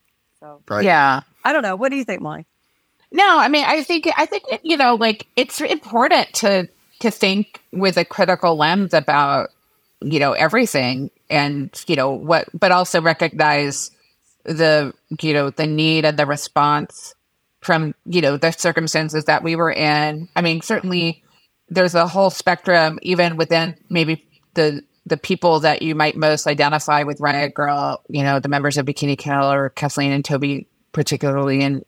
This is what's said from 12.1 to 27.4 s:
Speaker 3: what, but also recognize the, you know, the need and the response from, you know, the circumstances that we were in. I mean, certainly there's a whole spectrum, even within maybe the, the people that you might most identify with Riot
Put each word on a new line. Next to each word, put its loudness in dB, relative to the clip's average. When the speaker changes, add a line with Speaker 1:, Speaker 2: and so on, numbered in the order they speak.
Speaker 3:
what, 0
but 2
also 2
recognize 0
the, 2
you -2
know, 0
the -4
need 0
and 0
the 0
response -2
from, 0
you 0
know, 2
the 0
circumstances -2
that 2
we -2
were 0
in. -2
I -2
mean, 0
certainly -2
there's 2
a 4
whole 2
spectrum, 0
even 0
within 0
maybe -2
the, 0
the -2
people 0
that 0
you -2
might 0
most 0
identify 2
with -6
Riot -2